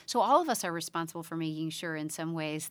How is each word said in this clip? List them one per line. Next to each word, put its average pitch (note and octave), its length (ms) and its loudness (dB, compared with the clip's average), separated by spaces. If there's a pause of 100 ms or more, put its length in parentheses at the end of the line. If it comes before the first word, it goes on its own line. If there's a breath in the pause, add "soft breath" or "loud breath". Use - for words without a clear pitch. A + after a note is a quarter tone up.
So A#3+ 160 2
all C4 200 8
of D#4+ 80 0
us A3+ 140 0
are F3+ 80 0
responsible E3 520 -4
for E3 120 -8
making D#3+ 360 -2
sure D#3+ 240 -4
in D#3 140 -4
some E3 240 -2
ways D#3 380 -2